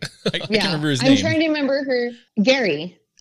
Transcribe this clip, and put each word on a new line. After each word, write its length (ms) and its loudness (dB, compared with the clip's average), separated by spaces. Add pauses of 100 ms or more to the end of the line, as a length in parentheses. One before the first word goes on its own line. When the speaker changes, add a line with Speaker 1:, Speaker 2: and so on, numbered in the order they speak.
Speaker 1:
I, 320 -6
I 20 -6
Speaker 2:
yeah, 100 -4
Speaker 1:
can't 200 0
remember 240 -2
his 100 0
Speaker 2:
I'm 100 2
Speaker 1:
name. 80 8
Speaker 2:
trying 220 0
to 80 2
remember 360 -2
her. 260 -2 (320)
Gary. 560 0 (220)